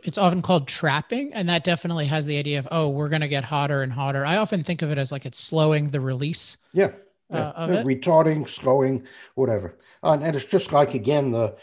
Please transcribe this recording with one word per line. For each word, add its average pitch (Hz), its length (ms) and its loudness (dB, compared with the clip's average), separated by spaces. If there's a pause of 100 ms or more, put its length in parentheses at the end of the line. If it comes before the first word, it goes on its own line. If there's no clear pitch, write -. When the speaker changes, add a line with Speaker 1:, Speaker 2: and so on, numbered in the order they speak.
Speaker 1:
it's - 140 -6
often 180 240 2
called 160 260 2
trapping, 233 640 -2
and 190 160 -4
that 170 160 0
definitely 170 420 0
has 151 180 0
the 147 120 -2
idea 143 200 -2
of, 131 140 -4
"Oh, 160 180 2
we're 143 200 -2
gonna 151 180 0
get 139 160 -2
hotter 143 400 0
and 131 80 -4
hotter." 139 340 -2
I 170 120 2
often 208 260 0
think 170 180 -4
of 151 80 -2
it 147 80 -2
as, 135 140 -4
like, 139 140 -8
it's 123 120 -4
slowing 156 520 2
the 139 100 -2
release 131 580 -4 (160)
Speaker 2:
Yeah. 190 200 2 (380)
Speaker 1:
Uh, 160 60 -2
Speaker 2:
Yeah, 151 140 -2
Speaker 1:
of 165 200 -4
Speaker 2:
yeah, 196 80 2
Speaker 1:
it? 233 60 -2
Speaker 2:
retarding, 156 640 2
slowing, 131 580 2 (280)
whatever. 113 420 -2 (260)
Uh, 151 180 4
and 156 140 -2
it's 135 100 -4
just - 280 -2
like, 143 220 4
again, 135 360 0
the 117 320 0